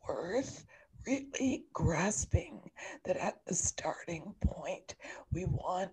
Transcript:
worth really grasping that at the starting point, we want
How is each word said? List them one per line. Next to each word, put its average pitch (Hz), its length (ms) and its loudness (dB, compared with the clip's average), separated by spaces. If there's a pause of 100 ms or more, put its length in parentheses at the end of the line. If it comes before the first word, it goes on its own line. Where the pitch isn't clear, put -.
worth 175 600 -2 (400)
really 269 640 0
grasping 175 1000 2 (360)
that 185 100 4
at - 300 -2
the 180 100 -2
starting - 840 -2
point, - 540 0 (360)
we 180 140 0
want 180 480 0